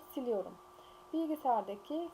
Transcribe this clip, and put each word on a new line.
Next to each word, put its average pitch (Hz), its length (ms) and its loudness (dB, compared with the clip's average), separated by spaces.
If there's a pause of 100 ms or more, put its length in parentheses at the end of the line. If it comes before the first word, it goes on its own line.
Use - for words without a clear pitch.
(140)
siliyorum. 240 400 0 (580)
Bilgisayardaki 302 1000 0